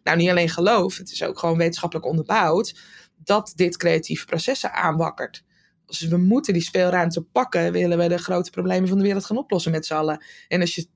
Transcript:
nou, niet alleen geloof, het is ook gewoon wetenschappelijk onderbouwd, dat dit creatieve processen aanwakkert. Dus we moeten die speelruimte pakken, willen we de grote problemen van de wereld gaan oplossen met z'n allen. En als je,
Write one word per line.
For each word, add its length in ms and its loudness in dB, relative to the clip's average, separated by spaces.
nou, 140 2
niet 120 4
alleen 200 2
geloof, 480 0
het 140 -16
is 120 -8
ook 160 -6
gewoon 180 0
wetenschappelijk 500 -2
onderbouwd, 680 0
dat 320 0
dit 220 0
creatieve 480 0
processen 480 -4
aanwakkert. 720 -2
Dus 160 -10
we 160 0
moeten 360 4
die 80 2
speelruimte 600 0
pakken, 500 0
willen 260 2
we 100 2
de 100 2
grote 320 -4
problemen 380 0
van 100 2
de 60 4
wereld 220 0
gaan 120 -4
oplossen 340 -2
met 140 -2
z'n 80 -6
allen. 300 -2
En 140 0
als 140 -2
je, 200 -8